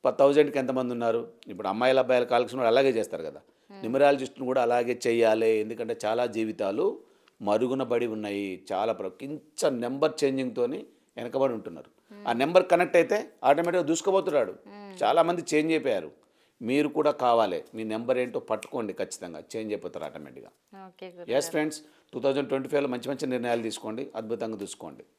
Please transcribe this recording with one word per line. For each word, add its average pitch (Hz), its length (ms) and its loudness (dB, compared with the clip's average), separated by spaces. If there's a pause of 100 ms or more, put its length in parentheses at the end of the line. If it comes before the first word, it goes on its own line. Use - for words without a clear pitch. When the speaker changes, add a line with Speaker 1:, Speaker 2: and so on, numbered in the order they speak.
Speaker 1:
ప-, 131 40 6
థౌజండ్కి 139 480 4
ఎంతమంది 127 340 -2
ఉన్నారు, 117 360 0 (200)
ఇప్పుడు 98 200 -8
అమ్మాయిల 127 320 4
అబ్బాయిల 123 240 4
కాలిక్యులేషన్ 120 360 0
కూడా 120 80 2
అలాగే 135 220 6
చేస్తారు 98 340 -4
కదా, 73 160 -10 (320)
Speaker 2:
మ్మ్. 101 80 -20
Speaker 1:
న్యూమరాలజిస్ట్ను 135 680 2
కూడా 127 160 0
అలాగే 120 460 0
చేయాలి. 113 420 4
ఎందుకంటే 110 560 -2
చాలా 117 200 0
జీవితాలు 110 760 -2 (420)
మరుగున 120 420 0
పడి 120 240 0
ఉన్నాయి, 101 640 -6
చాలా 107 220 0
ప్ర-, 98 140 -6
కించ - 640 -6
నెంబర్ 131 420 -2 (120)
చేంజింగ్‌తోని 135 640 -2 (320)
వెనకబడి 123 360 0
ఉంటున్నారు. 90 600 -14
Speaker 2:
మ్మ్. - 140 -10
Speaker 1:
ఆ 117 60 0
నెంబర్ 170 340 4
కనెక్ట్ 175 280 4
అయితే 196 340 4 (140)
ఆటోమేటిక్‌గా 170 380 4
దూసుకుపోతున్నాడు. 160 720 0
Speaker 2:
మ్మ్. 202 520 -10
Speaker 1:
చాలామంది 165 400 4 (100)
చేంజ్ 156 180 2
అయిపోయారు. 117 400 -2 (500)
మీరు 135 260 0
కూడా 147 240 2
కావాలి, 117 520 2 (120)
మీ 110 80 -8
నెంబర్ 117 340 -2
ఏంటో 123 220 -4
పట్టుకోండి, 107 540 -6
ఖచ్చితంగా 87 500 -10 (120)
చేంజ్ 110 180 -6
అయిపోతారు 85 320 -10
ఆటోమేటిక్‌గా. 73 840 -18
Speaker 2:
ఓకే 185 180 -20
Speaker 1:
ఎస్ 175 100 -18
Speaker 2:
గురుగారు. 156 280 -2
Speaker 1:
ఫ్రెండ్స్, 156 380 -4 (320)
టూ 127 60 -8
థౌజండ్ 135 280 0
ట్వంటీ 131 220 -4
ఫైవ్లో 143 200 0
మంచి 123 200 -4
మంచి 139 180 -6
నిర్ణయాలు 120 340 -2
తీసుకోండి, 113 540 -8
అద్భుతంగా 113 460 -6
చూసుకోండి. 82 420 -14 (160)